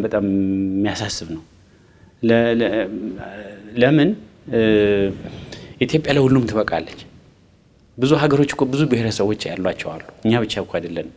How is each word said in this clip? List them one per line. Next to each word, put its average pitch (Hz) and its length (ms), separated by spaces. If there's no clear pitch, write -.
በጣም 104 240
የሚያሳስብ 98 580
ነው። 80 140
ለ-፣ 117 300
ለ-፣ 117 180
ለምን፣ 143 340
እ፣ 120 120
ኢትዮጵያ 143 300
ለሁሉም 135 340
ትበቃለች። 101 540
ብዙ 131 180
ሀገሮች 143 360
እኮ - 140
ብዙ 135 200
ብሔረሰቦች 110 580
ያሏቸው 87 460
አሉ። 80 140
እኛ 110 200
ብቻ 107 180
እኮ 92 160
አይደለንም። 82 440